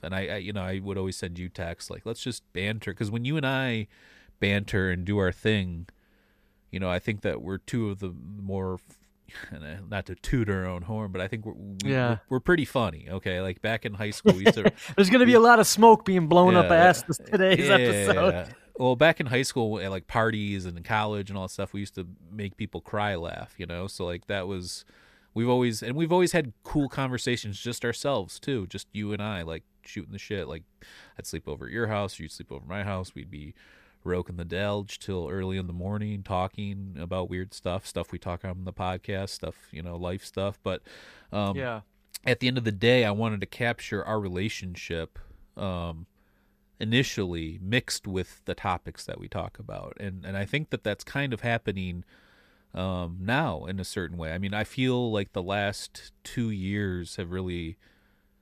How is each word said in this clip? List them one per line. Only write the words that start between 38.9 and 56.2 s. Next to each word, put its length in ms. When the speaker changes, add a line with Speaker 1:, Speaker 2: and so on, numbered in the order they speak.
Speaker 1:
stuff, 420
you 120
know, 120
life 300
stuff. 380
But, 180
um, 260
Speaker 2:
Yeah. 240
Speaker 1:
at 140
the 80
end 100
of 60
the 80
day, 340
I 60
wanted 300
to 40
capture 580
our 160
relationship, 1000
um, 520
initially 800
mixed 460
with 380
the 100
topics 500
that 140
we 80
talk 320
about. 400
And, 260
and 100
I 100
think 260
that 120
that's 200
kind 280
of 100
happening, 640
um, 480
now 440
in 140
a 40
certain 340
way. 140
I 80
mean, 160
I 80
feel 480
like 220
the 100
last 680